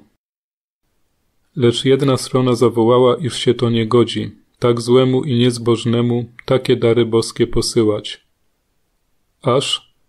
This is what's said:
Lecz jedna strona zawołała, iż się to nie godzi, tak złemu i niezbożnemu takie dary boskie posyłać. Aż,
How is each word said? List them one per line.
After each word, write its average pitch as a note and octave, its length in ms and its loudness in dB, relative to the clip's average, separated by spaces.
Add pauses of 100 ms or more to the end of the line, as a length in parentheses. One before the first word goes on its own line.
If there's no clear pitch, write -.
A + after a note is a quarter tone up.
(1600)
Lecz A#2+ 280 0
jedna C3+ 320 2
strona B2+ 380 -2
zawołała, A#2+ 600 2
iż B2+ 200 -8
się - 180 0
to A#2+ 160 -2
nie A2+ 160 -2
godzi, A2 440 0 (280)
tak A#2+ 220 0
złemu B2+ 440 2
i B2 140 -2
niezbożnemu A#2+ 920 -2 (120)
takie C3 320 0
dary A#2 300 2
boskie A2+ 400 -2
posyłać. G#2+ 800 -2 (1160)
Aż, - 520 -4 (140)